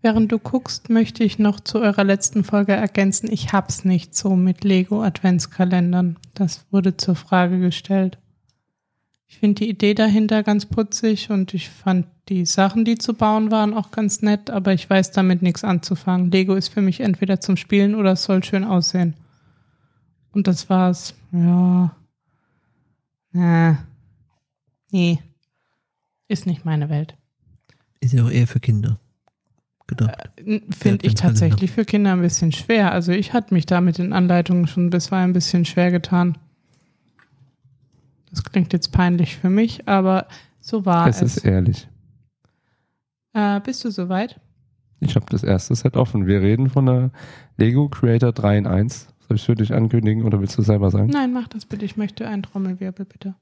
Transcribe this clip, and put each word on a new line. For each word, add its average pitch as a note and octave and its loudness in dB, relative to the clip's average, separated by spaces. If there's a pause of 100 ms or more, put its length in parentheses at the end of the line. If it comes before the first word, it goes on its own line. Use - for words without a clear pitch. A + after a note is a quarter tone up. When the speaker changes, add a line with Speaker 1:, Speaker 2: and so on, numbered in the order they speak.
Speaker 1:
Während A3 2
du A3+ 0
guckst, - -8
möchte A3+ 0
ich G3+ 0
noch G#3 2
zu - -4
eurer G#3 2
letzten G3 0
Folge G3+ 0
ergänzen: G3 -2
Ich - -4
hab's - -4
nicht F3+ 0
so F#3+ 0
mit F3+ 0
Lego G3 0
Adventskalendern. F3+ 0 (160)
Das - -4
wurde F#3+ 0
zur F3+ 0
Frage F3+ 0
gestellt. F#3 -2 (1120)
Ich - -20
find G#3 0
die G#3+ -2
Idee G#3 0
dahinter G#3+ 2
ganz G#3 0
putzig A3 -2
und F#3+ -2
ich F3 -6
fand F#3 -2 (220)
die F3+ 0
Sachen, G3 2
die A3+ 0
zu A3+ -4
bauen G#3+ 0
waren, G#3+ 2
auch G#3+ -6
ganz G#3 -4
nett, G#3 0
aber G3 0
ich - -4
weiß F#3+ 2
damit F#3 2
nichts F3 0
anzufangen. F3+ -2
Lego F#3+ 2
ist F#3+ -2
für G#3+ -2
mich F#3+ 0
entweder F#3+ -2
zum F#3+ 0
Spielen G3+ 2
oder G3 2
es F#3 -2
soll F#3 0
schön F#3+ -2
aussehen. F3+ 0 (1160)
Und G3 0
das F3 -2
war's. F#3 0 (200)
Ja. F3+ 2 (1400)
Äh. E3+ 2 (1200)
Nee. F3 0 (1120)
Ist G3+ -4
nicht E3+ -4
meine D3+ -4
Welt. D3+ -6 (840)
Speaker 2:
Ist B2 0
ja B2 4
auch B2 0
eher A#2+ 2
für - -2
Kinder G#2+ -2 (880)
gedacht. A2+ -4
Speaker 1:
Äh, - -20 (160)
n-, - -10
find - 0
ich - 2
Speaker 2:
Der - 0
Adventskalender. A2 2
Speaker 1:
tatsächlich E3 2
für A3 -2
Kinder G3+ 0
ein F3+ 0
bisschen E3+ 0
schwer. G#3 0
Also F3 -2
ich - -2
hatte A#3+ -2
mich E3+ 2
da F3+ 0
mit F3+ 2
den F3+ -4
Anleitungen F3 2
schon F3 0
bisweilen F3+ 0
ein - 0
bisschen F3 0
schwer F3+ 0
getan. F3 0 (1900)
Das - -8
klingt - -2
jetzt - -4
peinlich F3+ 0
für F3+ -2
mich, A3 -2
aber F#3+ 0 (320)
so G#3+ -6
war E3+ 4
es. A2+ 2
Speaker 3:
Es A#2+ 0
ist - -4
ehrlich. F#2 0 (1500)
Speaker 1:
Äh, G3+ 0
bist B3+ -8
du A3+ -4
soweit? F#3 -4 (600)
Speaker 3:
Ich - -2
hab G#2+ 0
das - -2
erste F#2+ 0
Set B2+ -2
offen. G#2+ 0
Wir G2 4
reden A2+ 2
von C3+ 2
der B2+ 2 (440)
Lego B2 2
Creator A#2 2
drei G#2 2
in G2 0
eins. G2+ -2 (200)
Soll - 0
ich's - -4
für A#2+ 2
dich A2 -2
ankündigen A2+ 0
oder G#2 0
willst G2 -4
du - 0
selber G2+ 2
sagen? G2+ 0
Speaker 1:
Nein, B3+ -2
mach B3+ -6
das - -16
bitte. G#3 -10
Ich G3 -8
möchte G#3+ -8
einen G3+ -6
Trommelwirbel, F#3 -8
bitte. F#3+ -16